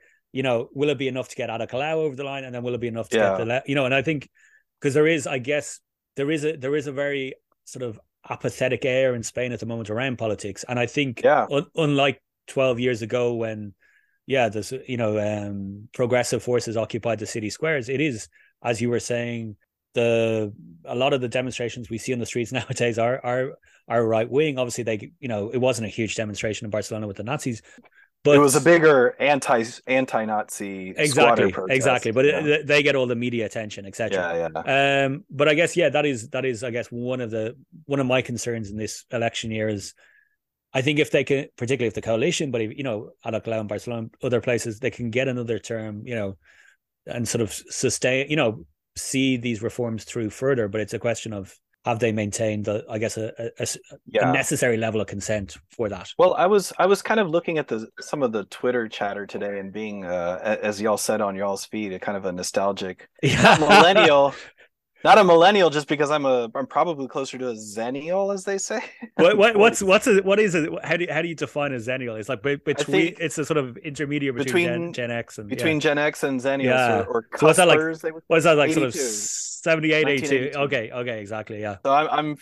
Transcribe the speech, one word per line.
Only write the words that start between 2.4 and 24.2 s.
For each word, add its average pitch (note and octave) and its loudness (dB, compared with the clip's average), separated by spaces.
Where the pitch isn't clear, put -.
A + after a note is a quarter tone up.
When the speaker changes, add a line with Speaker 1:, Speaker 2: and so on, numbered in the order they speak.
Speaker 1:
And B2+ -12
then B2 -8
will B2 -4
it A2+ -6
be A#2+ -4
enough A2+ -6
to A2+ 0
get G2+ 4
Speaker 2:
Yeah. F#2+ -2
Speaker 1:
the, A2+ -4
le-, B2 -2
you C#3 -4
know, C#3 0
and B2+ 0
I C#3 2
think, D3+ -4
'cause C#3+ -2
there D3+ 4
is, D#3+ 2
I C#3+ -4
guess, C#3 -4
there C#3 -2
is D3+ -2
a, D#3+ -2
there C#3 -4
is C#3+ -2
a D3 -6
very C#3 -4
sort - -14
of A2+ -8
apathetic B2+ -2
air B2+ 2
in A2+ -6
Spain B2 -6
at A2+ -8
the A2+ -8
moment A2+ -8
around A#2+ -4
politics. G2+ -6
And B2 -4
I A#2+ 2
think C3+ -2
Speaker 2:
Yeah. C3 4
Speaker 1:
un-, C#3+ -2
unlike C#3+ 2
twelve C3 2
years B2 0
ago A#2+ 0
when, A2 -6
yeah, B2+ 2
there's, G2+ -6
you A#2+ -4
know, G#2+ 0
um, G2+ -4
progressive B2 0
forces A#2 -2
occupied A2 -2
the G#2+ -6
city G#2+ -6
squares, C#3 -4
it C3+ -2
is, B2+ -4
as A#2 -2
you A#2+ 0
were A#2 0
saying, A#2+ -6
the, A2+ 2
a C3 -10
lot C3+ 2
of C3 0
the B2 -2
demonstrations B2 -6
we A2+ -6
see B2+ -4
on A#2+ -2
the A2+ -4
streets A#2+ -4
<laughs> B2+ -4
nowadays A#2+ -2
are, A#2+ 0
are, B2+ -4
are A#2 2
right A2+ 2